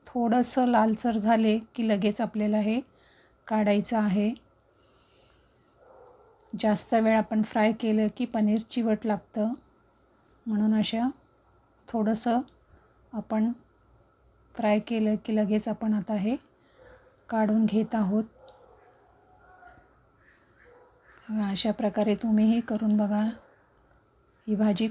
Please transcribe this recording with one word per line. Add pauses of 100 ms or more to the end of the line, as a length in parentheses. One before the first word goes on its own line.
थोडंसं
लालसर
झाले (160)
की
लगेच
आपल्याला
हे (680)
काढायचं
आहे. (2250)
जास्त
वेळ
आपण
फ्राय
केलं (100)
की
पनीर
चिवट
लागतं, (920)
म्हणून
अशा (800)
थोडंसं (720)
आपण (1040)
फ्राय
केलं (100)
की
लगेच
आपण
आता
हे (960)
काढून
घेत
आहोत. (3000)
बघा,
अशा
प्रकारे
तुम्हीही
करून
बघा. (1200)
ही
भाजी